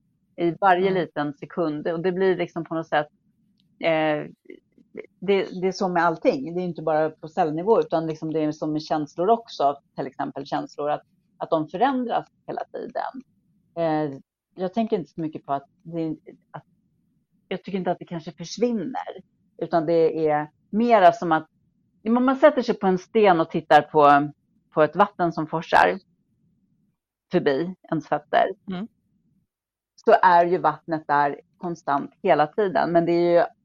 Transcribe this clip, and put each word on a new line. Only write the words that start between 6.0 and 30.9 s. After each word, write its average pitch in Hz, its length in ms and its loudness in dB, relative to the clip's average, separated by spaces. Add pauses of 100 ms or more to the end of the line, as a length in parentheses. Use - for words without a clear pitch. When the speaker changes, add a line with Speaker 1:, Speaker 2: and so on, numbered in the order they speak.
Speaker 1:
allting. 165 500 -2
Det 180 60 -4
är 180 40 -6
inte 175 160 -8
bara 156 280 0
på 156 180 -14
cellnivå, 175 520 0
utan 165 280 -2
liksom 156 260 -8
det 160 60 -2
är 151 120 -2
så 156 160 -8
med 151 140 -4
känslor 160 480 -4
också. 151 460 0 (200)
Till 139 120 -8
exempel 143 380 -10
känslor, 147 440 -6
att, 151 140 -4 (340)
att 165 120 -10
de 156 180 -2
förändras 240 580 -2 (220)
hela - 140 -8 (100)
tiden. - 520 -10 (520)
Eh, 156 440 -4 (360)
jag 185 180 -6
tänker 220 260 -2
inte 147 120 -12
så - 100 -12
mycket 156 240 -10
på 139 80 -6
att 139 140 -6 (160)
det, 165 320 -6 (360)
att, 151 120 -18 (840)
jag 185 160 -10
tycker 196 140 -8
inte 180 140 -2
att 175 80 -6
det 165 60 -16
kanske 175 260 -12
försvinner, 190 920 -6 (360)
utan 165 280 -2
det 160 420 2
är 151 240 -2 (180)
mera 214 420 6
som 170 200 -6
att, 160 160 0 (600)
om 247 180 2
man 269 100 2
sätter 277 260 4
sig 233 180 -4
på 196 80 0
en 185 100 4
sten 190 420 4
och 160 100 -2
tittar 151 320 4
på, 147 500 4 (420)
på 156 100 4
ett 151 120 0
vatten 175 380 0
som 156 140 -6
forsar 175 520 2 (1300)
förbi 170 440 0 (140)
ens 156 180 -6
fötter, - 420 0 (180)
Speaker 2:
Mm. 185 200 -8 (1160)
Speaker 1:
så 220 160 6
är 175 240 6
ju 175 120 0
vattnet 156 500 -4